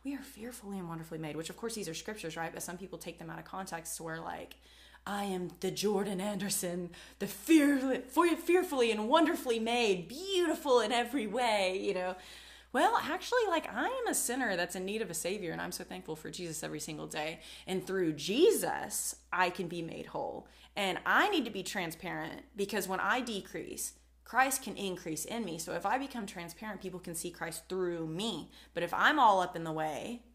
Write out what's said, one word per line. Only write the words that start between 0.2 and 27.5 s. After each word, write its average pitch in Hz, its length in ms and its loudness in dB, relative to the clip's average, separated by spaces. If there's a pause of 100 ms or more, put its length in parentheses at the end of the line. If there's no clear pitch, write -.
fearfully 208 560 -10
and 175 100 -8
wonderfully 165 300 -8
made, 151 160 -6
which 165 160 -6
of 175 60 -14
course 226 180 -6
these 196 120 -6
are 160 60 -6
scriptures, 196 420 -8
right? 165 160 -4
But 170 120 -8
some 175 160 -8
people 180 180 -12
take 170 220 -12
them 165 100 -10
out 160 80 -10
of 165 80 -12
context 185 520 -8
to 165 60 -10
where, 160 160 -6
like, 170 360 -10 (500)
"I 202 200 -4
am 180 340 -4
the 190 100 0
Jordan 196 520 0
Anderson, 185 680 -2 (300)
the 196 80 -2
fearle-, 277 760 6
fear-, 330 340 4
fearfully 294 560 4
and 214 160 0
wonderfully 285 520 6
made, 220 480 2
beautiful 320 720 2
in 214 120 2
every 240 360 0
way," 208 520 2
you 202 140 0
know? 180 220 -2 (580)
Well, 370 300 6
actually, 427 460 2
like, 330 200 2
I 233 180 -2
am 494 200 -2
a 339 80 0
sinner 240 400 0
that's 175 220 -2
in 185 80 -4
need 214 160 -2
of 196 80 -4
a 165 40 -6
savior, 175 380 -4
and 175 80 -6
I'm 175 140 -4
so 180 100 -8
thankful 180 320 -8
for - 160 -12
Jesus 165 320 -8
every 156 160 -6
single 156 260 -8
day. 160 360 -6 (260)
And 185 180 -2
through 185 280 2
Jesus, 208 1000 4 (200)
I 180 160 4
can 180 180 -4
be 170 140 -6
made - 240 -8
whole. - 420 -8 (300)
And 190 280 0
I 262 220 6
need 370 160 2
to 202 80 -4
be 190 120 -6
transparent, 165 800 -6 (120)
because 196 320 -2
when 190 140 0
I 220 180 2
decrease, - 720 -6 (320)
Christ 269 400 2
can 208 140 -6
increase 170 480 -4
in 226 180 -6
me. 165 140 -4
So 160 160 -6
if 170 120 -4
I 220 120 2
become 262 280 -4
transparent, 190 540 -10
people 185 220 -8
can 175 120 -8
see 165 160 -4
Christ 165 380 -8